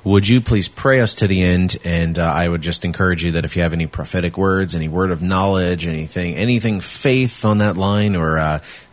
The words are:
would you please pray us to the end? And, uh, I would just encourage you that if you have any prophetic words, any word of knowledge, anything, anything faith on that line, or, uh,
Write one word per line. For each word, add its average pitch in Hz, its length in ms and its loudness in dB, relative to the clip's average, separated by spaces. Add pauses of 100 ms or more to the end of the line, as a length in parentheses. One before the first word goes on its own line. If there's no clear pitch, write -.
would 98 240 4
you 123 120 4
please 110 280 0
pray 135 340 2
us 110 140 2
to 104 120 2
the 92 140 2
end? 90 420 2
And, 85 360 0
uh, 85 40 0
I 82 240 0
would 85 140 -2
just 85 240 -4
encourage 87 400 0
you 85 80 0
that 82 120 -2
if - 100 -6
you 87 80 2
have 85 100 0
any 82 140 -2
prophetic 85 500 -6
words, 95 380 0
any 80 120 -2
word 92 240 0
of 80 100 -4
knowledge, 92 680 0
anything, 80 480 -6
anything 110 440 0
faith 131 640 -2
on 107 140 4
that 104 180 2
line, 101 400 0
or, 80 220 0
uh, 78 220 0 (340)